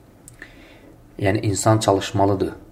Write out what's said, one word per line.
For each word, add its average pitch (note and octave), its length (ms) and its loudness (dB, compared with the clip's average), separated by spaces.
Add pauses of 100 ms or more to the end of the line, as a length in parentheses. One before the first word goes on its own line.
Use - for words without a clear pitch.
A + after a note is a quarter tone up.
(1200)
Yəni, G#2 220 0
insan G#2+ 380 2
çalışmalıdır. G2 720 0 (200)